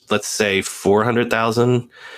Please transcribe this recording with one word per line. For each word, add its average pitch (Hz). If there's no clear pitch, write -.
let's -
say, 101
four 101
hundred 117
thousand. 117